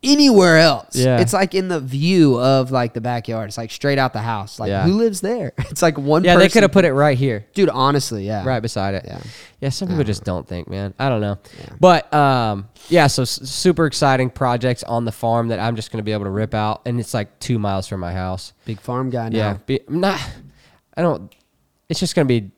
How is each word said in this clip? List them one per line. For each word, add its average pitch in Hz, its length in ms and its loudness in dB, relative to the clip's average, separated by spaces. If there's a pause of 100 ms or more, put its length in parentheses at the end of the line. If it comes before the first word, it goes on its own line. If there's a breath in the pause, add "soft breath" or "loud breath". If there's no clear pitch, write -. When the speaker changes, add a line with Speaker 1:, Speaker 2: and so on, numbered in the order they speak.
Speaker 1:
anywhere 254 540 6
else. 160 380 2
Speaker 2:
Yeah. 127 240 2
Speaker 1:
It's, 117 120 2
like, 196 220 0
in 190 140 -2
the 175 120 -2
view 139 600 2
of, 131 320 2
like, 123 240 -2
the 117 60 -6
backyard. 113 480 -6
It's, - 100 -12
like, 113 100 -10
straight 139 300 -2
out 131 140 0
the 107 80 -6
house. 107 380 -6
Like, 113 100 -4
Speaker 2:
Yeah. 98 140 0
Speaker 1:
who 175 100 4
lives 220 280 0
there? 202 340 -4
<laughs> - 140 -6
It's, 156 140 -2
like, 160 120 4
one 143 280 2
Speaker 2:
Yeah, 175 140 6
they 185 80 8
Speaker 1:
person. 220 160 4
Speaker 2:
coulda 196 80 4
put 180 160 4
it 147 80 2
right 143 220 4
here. 123 380 -2
Speaker 1:
Dude, 190 160 4
honestly, 131 560 0
yeah. 104 180 -4
Speaker 2:
Right 127 180 -2
beside 98 340 -4
it. 92 100 -6
Speaker 1:
Yeah. - 140 -12 (400 loud breath)
Speaker 2:
Yeah, 139 100 -4
some 160 160 -6
Speaker 1:
I 180 40 -6
Speaker 2:
people 175 140 -2
Speaker 1:
don't 113 40 -2
Speaker 2:
just 101 180 -4
Speaker 1:
know. 95 120 -4
Speaker 2:
don't 73 100 -10
think, 87 240 -10
man. 98 260 -8
I 131 100 -2
don't 120 140 0
know. 101 160 -2 (220 loud breath)
Speaker 1:
Yeah. - 200 -18
Speaker 2:
But, 175 360 4
um, 120 520 2 (220)
yeah, 160 160 6
so 135 160 0
s-, 127 260 -6
super 170 380 0
exciting 131 460 0
projects 123 500 -2
on 117 240 -4
the 113 60 -4
farm 117 380 -2
that 110 100 -4
I'm 117 160 -2
just 110 160 -10
gonna 113 100 -6
be 107 120 -4
able 104 120 -4
to 98 60 -4
rip 107 240 -4
out, 107 320 -2
and 120 120 -4
it's, 110 140 -8
like, 104 240 -6
two 120 220 -2
miles 98 280 -4
from 98 120 -8
my 87 140 -6
house. 92 400 -8 (120)
Speaker 1:
Big 110 160 -10
farm 127 300 -6
guy 117 180 -4
now. 110 80 -2
Speaker 2:
Yeah, 104 200 -2 (100)
be, 135 200 -4
I'm 160 120 -4
not, 185 200 -2 (760 loud breath)
I 165 60 -2
don't, 104 280 -4 (580)
it's - 100 -4
just - 160 -2
gonna 156 100 2
be 117 320 0